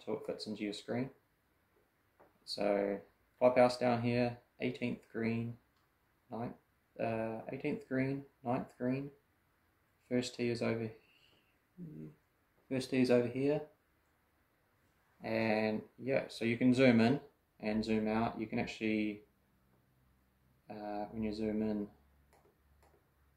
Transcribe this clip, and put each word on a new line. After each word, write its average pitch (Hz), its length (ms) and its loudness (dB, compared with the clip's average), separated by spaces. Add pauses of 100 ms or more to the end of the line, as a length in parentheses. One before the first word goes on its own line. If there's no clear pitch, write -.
till 110 120 -6
it - 100 -8
fits - 220 -6
into 107 160 -6
your 104 100 -4
screen. 123 380 -6 (1300)
So 101 560 0 (360)
clubhouse 123 400 6
down 120 260 0
here, 120 340 0 (240)
eighteenth 123 400 -4 (100)
green, 117 460 -4 (760)
ninth, 117 240 -8 (420)
uh, 113 440 -2 (100)
eighteenth 139 380 -4
green, 135 340 0 (220)
ninth 127 320 -2
green. 135 340 -2 (960)
First 123 280 -2
tee 120 140 -2
is 120 120 -2
over 113 280 -2 (880)
here. 156 340 -14 (580)
First 127 200 -4
tee 131 100 2
is 123 120 6
over 120 180 4
here. 139 320 0 (1600)
And 107 580 2 (160)
yeah, 127 300 -2
so - 160 -8
you 117 140 2
can 127 160 6
zoom 123 260 8
in 135 220 4 (400)
and 107 240 -2
zoom 107 240 0
out. 113 280 0
You 113 80 -6
can 117 140 -4
actually, 107 600 -2 (1500)
uh, 104 420 -8
when 110 120 -6
you 107 80 -2
zoom 107 300 -2
in, 107 180 -2
you 101 80 -6 (1500)